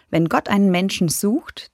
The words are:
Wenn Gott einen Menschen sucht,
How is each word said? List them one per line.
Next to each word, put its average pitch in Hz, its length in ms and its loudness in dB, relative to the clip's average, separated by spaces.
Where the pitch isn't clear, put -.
Wenn 165 200 0
Gott - 200 -2
einen 202 220 4
Menschen 180 380 0
sucht, - 640 -4